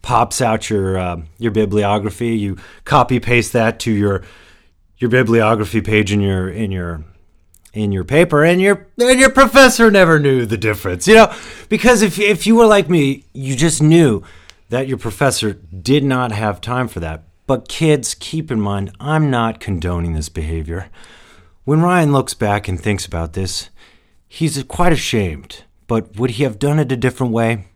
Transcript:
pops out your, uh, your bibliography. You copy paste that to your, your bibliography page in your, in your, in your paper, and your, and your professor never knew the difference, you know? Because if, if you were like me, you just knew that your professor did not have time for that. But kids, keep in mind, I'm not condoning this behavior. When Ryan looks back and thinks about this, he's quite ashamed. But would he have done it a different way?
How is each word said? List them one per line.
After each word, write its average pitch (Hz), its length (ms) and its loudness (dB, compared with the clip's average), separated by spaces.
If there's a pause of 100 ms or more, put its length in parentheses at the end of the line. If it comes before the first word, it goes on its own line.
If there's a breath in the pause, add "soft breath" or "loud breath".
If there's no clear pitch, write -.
pops 117 380 -2
out 113 300 -2
your, 95 260 -2
uh, 87 240 -6 (180)
your 117 120 -4
bibliography. 104 840 -2
You 98 200 -4 (280 loud breath)
copy 127 340 0
paste 120 360 0
that 117 260 0
to 120 100 -4
your, 101 320 0 (760 soft breath)
your 123 120 -2
bibliography 113 680 2
page 104 320 0
in 104 80 2
your, 95 280 -2
in 101 220 -8
your, 85 340 -8 (680)
in 107 180 -4
your - 140 -4
paper, 156 400 2
and 180 180 2
your, 196 240 0 (120)
and 254 200 2
your 262 120 6
professor 254 600 6
never 170 300 6
knew 131 260 2
the 110 100 -4
difference, 98 520 -4
you 214 60 8
know? 220 200 8 (340 loud breath)
Because 220 340 2
if, 196 180 -2
if 202 260 0
you 220 80 6
were 233 120 6
like 202 220 4
me, 139 440 0
you 135 240 -6
just 151 260 0
knew 151 400 4 (480 loud breath)
that 131 180 -4
your 131 80 -4
professor 110 560 -4
did 95 500 -2
not 127 300 -2
have 104 280 -4
time 123 280 -6
for - 100 -10
that. 80 260 -10 (220)
But 127 220 -4
kids, - 500 0
keep 156 320 -10
in 117 80 -2
mind, 101 400 -4
I'm 151 320 -2
not 113 300 -2
condoning 85 540 -4
this 78 160 -6
behavior. 80 580 -8 (760 soft breath)
When 156 180 2
Ryan 175 300 2
looks 135 200 0
back 104 340 -2
and 92 140 -6
thinks 104 240 -4
about 82 300 -8
this, - 340 -8 (580 soft breath)
he's 143 380 -4
quite - 280 2
ashamed. 95 720 -4 (220)
But 110 300 -4
would 123 140 -2
he 117 140 -4
have 110 140 -6
done 143 200 0
it 135 120 -2
a 131 60 -2
different 123 380 -2
way? 113 420 -2